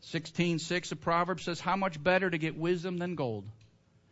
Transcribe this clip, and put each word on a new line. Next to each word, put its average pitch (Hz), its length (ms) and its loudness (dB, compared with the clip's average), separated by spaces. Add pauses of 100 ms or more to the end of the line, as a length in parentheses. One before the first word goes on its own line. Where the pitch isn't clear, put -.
Sixteen 170 580 0
six 175 340 -2
of 151 80 -6
Proverbs 170 420 2
says, 170 160 -4
"How 180 160 0
much 190 260 0
better 180 280 4
to 170 80 2
get 156 180 -2
wisdom 175 440 0
than 175 160 -2
gold?" 110 340 -2 (640)